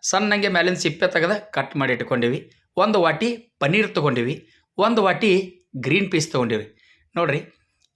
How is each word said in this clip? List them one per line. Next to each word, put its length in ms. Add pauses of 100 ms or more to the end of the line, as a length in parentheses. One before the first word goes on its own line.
ಸಣ್ಣಂಗೆ 460
ಮೇಲಿನ 260
ಸಿಪ್ಪೆ 320
ತೆಗೆದ 260
ಕಟ್ 440
ಮಾಡಿ 160
ಇಟ್ಕೊಂಡಿವಿ. 600 (240)
ಒಂದು 260
ವಾಟಿ 560
ಪನ್ನೀರ್ 360
ತಗೊಂಡಿವಿ, 540 (300)
ಒಂದು 240
ವಾಟಿ 600 (140)
ಗ್ರೀನ್ 340
ಪೀಸ್ 220
ತಗೊಂಡಿವಿ. 440 (400)
ನೋಡ್ರಿ, 260 (540)